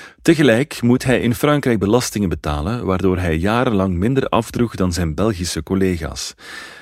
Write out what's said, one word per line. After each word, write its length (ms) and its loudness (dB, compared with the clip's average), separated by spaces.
Tegelijk 600 2
moet 220 2
hij 160 2
in 160 0
Frankrijk 440 2
belastingen 500 0
betalen, 560 -4
waardoor 320 0
hij 200 0
jarenlang 580 0
minder 340 0
afdroeg 460 -2
dan 180 0
zijn 220 -2
Belgische 480 -2
collega's. 720 -2